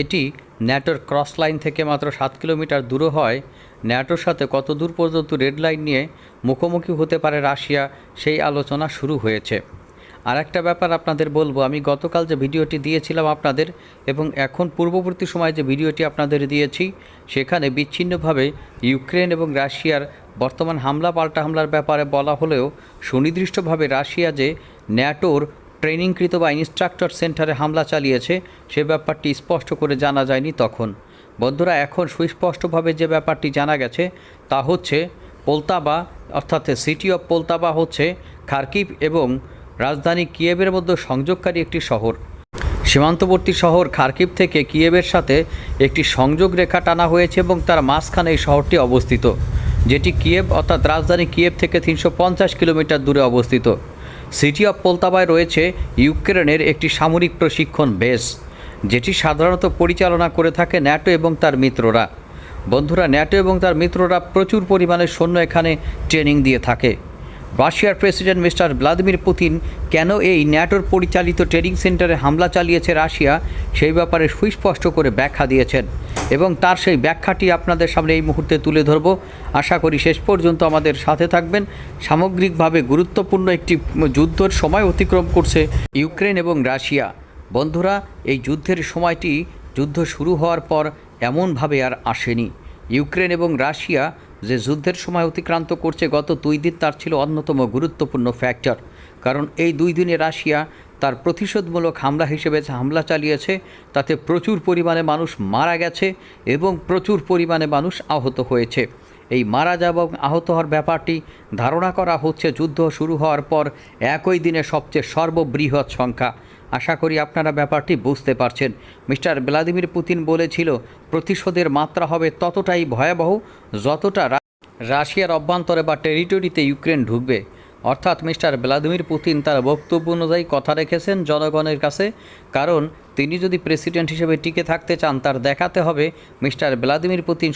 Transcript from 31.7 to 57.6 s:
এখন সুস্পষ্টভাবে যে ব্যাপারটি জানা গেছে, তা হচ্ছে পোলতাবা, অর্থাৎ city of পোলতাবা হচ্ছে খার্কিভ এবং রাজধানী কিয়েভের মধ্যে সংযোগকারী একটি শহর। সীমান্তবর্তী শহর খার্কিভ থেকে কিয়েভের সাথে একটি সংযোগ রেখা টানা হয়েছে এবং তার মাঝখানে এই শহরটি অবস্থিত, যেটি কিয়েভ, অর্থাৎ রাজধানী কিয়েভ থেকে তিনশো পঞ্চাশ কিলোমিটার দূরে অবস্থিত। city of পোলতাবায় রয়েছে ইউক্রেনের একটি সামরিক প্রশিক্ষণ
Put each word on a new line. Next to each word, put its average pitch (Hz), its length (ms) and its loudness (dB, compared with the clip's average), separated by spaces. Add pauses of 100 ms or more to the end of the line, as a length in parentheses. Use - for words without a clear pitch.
এখন 175 180 -4 (100)
সুস্পষ্টভাবে 165 760 -2 (100)
যে 165 120 2
ব্যাপারটি 156 360 -2 (100)
জানা 147 240 0
গেছে, 127 220 -4 (460)
তা 135 80 0 (100)
হচ্ছে 175 300 -2 (480)
পোলতাবা, 151 500 0 (420)
অর্থাৎ 156 260 -2 (200)
city 160 300 -2
of 175 160 -4
পোলতাবা 170 480 0
হচ্ছে 165 260 0 (460)
খার্কিভ 139 360 -2 (240)
এবং 156 180 2 (560)
রাজধানী 156 400 0 (100)
কিয়েভের 175 420 2
মধ্যে 180 180 0 (120)
সংযোগকারী 170 580 -2
একটি 165 140 -6 (120)
শহর। 110 240 0 (760)
সীমান্তবর্তী 175 600 2 (100)
শহর 175 220 6 (120)
খার্কিভ 143 320 2 (120)
থেকে 175 180 2 (120)
কিয়েভের 165 420 4
সাথে 160 240 4 (500)
একটি - 160 0 (140)
সংযোগ 156 340 4 (100)
রেখা 180 260 2
টানা 170 260 4
হয়েছে 175 320 4
এবং 180 120 2 (120)
তার 165 120 6 (100)
মাঝখানে 165 440 0
এই 147 120 0
শহরটি 143 300 4 (100)
অবস্থিত, 123 380 2 (680)
যেটি 143 200 2 (100)
কিয়েভ, 175 240 2 (140)
অর্থাৎ 156 220 2 (120)
রাজধানী 165 420 2
কিয়েভ 170 180 4 (100)
থেকে 170 140 0 (100)
তিনশো 160 220 0 (120)
পঞ্চাশ 180 300 2 (100)
কিলোমিটার 156 460 2
দূরে 139 240 4
অবস্থিত। 120 360 2 (720)
city 147 320 2
of 190 140 -4
পোলতাবায় 185 480 4
রয়েছে 165 300 4 (420)
ইউক্রেনের 156 560 4 (100)
একটি 151 180 0 (100)
সামরিক 160 420 2
প্রশিক্ষণ 151 480 2 (120)